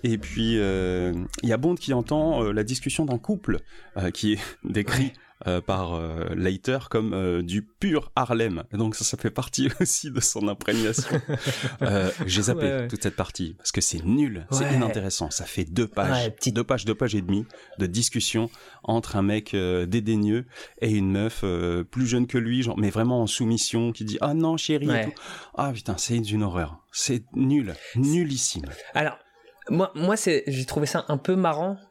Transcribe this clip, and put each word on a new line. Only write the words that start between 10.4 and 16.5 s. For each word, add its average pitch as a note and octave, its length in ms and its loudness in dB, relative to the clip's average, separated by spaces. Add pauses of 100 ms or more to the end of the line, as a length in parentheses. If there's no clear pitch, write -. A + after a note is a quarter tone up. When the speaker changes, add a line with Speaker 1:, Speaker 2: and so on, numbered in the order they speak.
Speaker 1:
imprégnation. A2+ 760 0
Speaker 2:
<laughs> - 60 -8 (520)
Speaker 1:
Euh, F#2+ 280 2 (160)
j'ai F#2+ 160 0
zappé A#2 240 2
Speaker 2:
Ouais, C#3 60 2 (100)
ouais. A#2+ 60 -4
Speaker 1:
toute A2 140 -6
cette G2+ 140 -2
partie, F2+ 400 -4
parce - 160 -4
que G#2 80 0
c'est E2 240 -2
nul, A2 460 2
c'est C3+ 140 2
Speaker 2:
Ouais. C#3+ 100 2
Speaker 1:
inintéressant, G#2 560 0
ça - 160 -6
fait - 180 -2
deux F#2 240 0
pages, B2 360 2
Speaker 2:
Ouais, A2 60 -2
petite - 240 -2